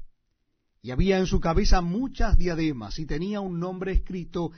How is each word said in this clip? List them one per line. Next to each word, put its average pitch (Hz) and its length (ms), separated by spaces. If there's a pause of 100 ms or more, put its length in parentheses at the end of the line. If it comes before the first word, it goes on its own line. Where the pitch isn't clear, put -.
(800)
y 120 100
había 185 260
en 185 80
su - 140
cabeza 190 420
muchas 214 560
diademas, 156 640
y 156 60
tenía 196 360
un 180 180
nombre 185 320
escrito 175 680